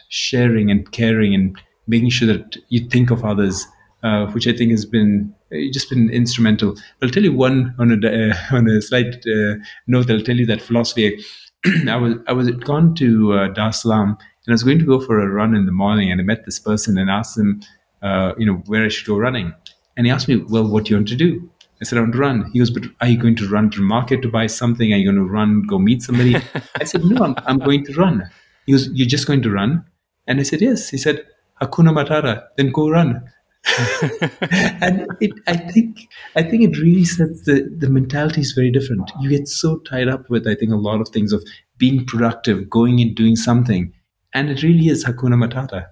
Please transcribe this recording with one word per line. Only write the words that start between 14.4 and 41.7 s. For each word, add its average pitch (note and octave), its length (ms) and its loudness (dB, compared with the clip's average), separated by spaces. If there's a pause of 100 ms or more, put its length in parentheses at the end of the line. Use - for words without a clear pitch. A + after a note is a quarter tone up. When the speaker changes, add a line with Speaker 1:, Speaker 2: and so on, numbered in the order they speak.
Speaker 1:
I - 20 0
was A#2 120 0
going C#3+ 160 4
to D#3+ 60 2
go C3 140 4
for A2+ 200 0
a G2 100 0
run G#2+ 260 0
in G2 100 2
the F2+ 60 0
morning, G2 400 0
and F2+ 100 0
I F2+ 40 -2
met G#2+ 200 -4
this - 140 -10
person G#2+ 380 -2
and F#2+ 120 0
asked G#2 280 -4
him, G#2 260 0 (400)
uh, F#2+ 340 -2
you A2+ 80 -2
know, F#2 220 0
where A2 180 0
I G#2+ 40 -2
should - 180 -8
go G#2 100 -2
running. A2 340 -2 (440)
And A#2+ 100 0
he B2 60 2
asked - 160 -2
me, C3+ 80 2
"Well, G#2+ 320 0
what G#2+ 180 0
do - 60 -6
you G#2 60 4
want G2+ 100 0
to A#2+ 80 -6
do?" E3 340 -2 (320)
I A2+ 40 -8
said, A#2 120 -4
"I A#2 40 2
want A2+ 120 0
to B2 60 -2
run." B2 320 0
He A#2+ 80 0
goes, A#2+ 100 4
"But A#2 140 -6 (180)
are B2 60 0
you A#2 100 4
going A#2 200 2
to G2+ 100 -6
run G#2 240 0
to - 60 -8
the G2 60 0
market A#2+ 380 0
to A#2 80 -4
buy A2+ 160 0
something? A#2 480 0
Are - 20 2
you G2 140 2
gonna G2 140 2
run, G#2 400 0
go G2 160 0
meet C3 240 2
somebody?" B2 320 2 (220)
Speaker 2:
<laughs> - 180 -12
Speaker 1:
I - 80 -6
said, E3 200 -2
"No, G#3+ 200 2
I'm, C#3 100 0 (140)
I'm C3 100 0
going C#3 280 0
to C#3+ 80 -12
run." D3 360 0 (380)
He C3+ 60 4
goes, C3 160 2
"You're C3 180 0
just B2+ 180 -2
going C#3 160 2
to A2+ 80 0
run?" G2+ 340 0 (440)
And C3 120 0
I C#3+ 40 -2
said, D3+ 180 -4
"Yes." A#3+ 280 0
He C3+ 100 -6
said, D3+ 260 -2 (340)
"Hakuna E3 300 4
Matata, D3 540 0 (140)
then C#3 140 2
go D#3 200 0
run." D#3 320 2 (420)
<laughs> C3 460 -2 (720)
And F#3 260 0 (120)
it, G#3 120 0 (160)
I F3 100 0
think, A3 500 0 (280)
I D#3+ 80 2
think A3+ 180 0
it E3 160 4
really E3+ 260 4
sets E3+ 420 -2
the, C#3 300 2
the C#3+ 140 -2
mentality C#3+ 520 0
is C3+ 100 -4
very B2+ 180 0
different. B2 400 -2 (100)
You C3+ 120 -4
get C#3+ 160 -2
so D#3+ 320 -4
tied B2+ 280 -4
up C3 220 -4
with, A2+ 180 -2
I G#2+ 60 0
think, A2 180 -2
a G#2+ 40 0
lot G#2 260 -2
of A2 80 -8
things G#2 240 -2
of G#2 100 -2 (360)